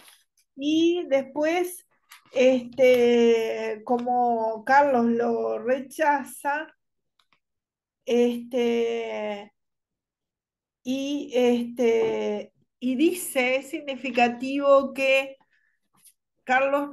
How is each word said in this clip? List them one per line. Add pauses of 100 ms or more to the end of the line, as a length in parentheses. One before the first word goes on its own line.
(560)
y
después, (460)
este,
como
Carlos
lo
rechaza, (1400)
este, (1300)
y,
este, (280)
y
dice,
es
significativo
que (1080)
Carlos